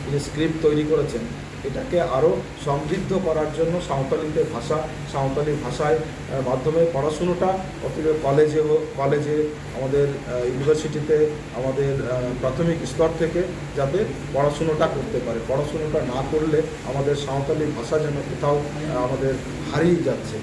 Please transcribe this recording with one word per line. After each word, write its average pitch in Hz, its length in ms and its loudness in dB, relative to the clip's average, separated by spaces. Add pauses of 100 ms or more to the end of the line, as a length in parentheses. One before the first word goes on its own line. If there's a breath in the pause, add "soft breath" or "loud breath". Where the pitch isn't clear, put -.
তিনি 143 160 0
স্ক্রিপ্ট 160 420 -2
তৈরি 151 280 4
করেছেন। 139 300 0 (440)
এটাকে - 360 -2
আরও 160 360 2 (280)
সমৃদ্ধ 151 600 0
করার 156 220 2 (100)
জন্য 165 320 2
সাঁওতালিতে 151 640 0
ভাষা, 156 300 -2 (300)
সাঁওতালি 143 520 0
ভাষায়, 147 300 2
আহ, 135 540 -2
মাধ্যমে 156 440 4
পড়াশুনোটা, 165 540 0 (360)
অতএব 151 400 0
কলেজে 151 380 4
হোক, 151 400 2
কলেজে, 147 480 2 (280)
আমাদের, 135 300 2
আহ, 123 380 -4
ইউনিভার্সিটিতে, 151 840 2 (260)
আমাদের, 135 380 0
আহ, 120 260 0 (200)
প্রাথমিক 160 360 0 (100)
স্তর 160 220 2 (100)
থেকে 170 240 0 (340)
যাতে 156 280 2 (280)
পড়াশুনোটা 147 540 2
করতে 113 400 -2
পারে। 113 120 -2 (100)
পড়াশুনোটা 147 640 0
না 135 80 -2 (100)
করলে 156 300 2 (260)
আমাদের 139 280 0
সাঁওতালি 139 480 0 (120)
ভাষা 156 220 0
যেন 143 160 0
কোথাও, 143 420 0
আহ, 147 480 -2
আমাদের 131 300 0 (380)
হারিয়ে 165 320 4
যাচ্ছে। 110 380 -2